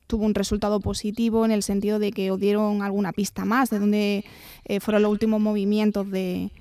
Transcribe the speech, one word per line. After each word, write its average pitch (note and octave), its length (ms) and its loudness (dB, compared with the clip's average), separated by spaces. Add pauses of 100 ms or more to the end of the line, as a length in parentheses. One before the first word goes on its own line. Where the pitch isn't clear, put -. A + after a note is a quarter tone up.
tuvo A3 200 -2
un G#3+ 100 2
resultado G3+ 460 0
positivo A3 640 0
en A3 60 2
el G#3 120 2
sentido G3+ 360 0
de G#3 120 0
que F#3+ 200 -2
os F#3+ 100 -2
dieron G#3 400 2
alguna G3+ 320 -2
pista F#3+ 320 -4
más A#3+ 240 2
de G#3 100 0
dónde, G#3 460 2 (400)
eh, G3+ 160 -2
fueron G#3 220 2
los G#3 100 2
últimos A3 260 0
movimientos G#3 720 0
de, F#3 500 -4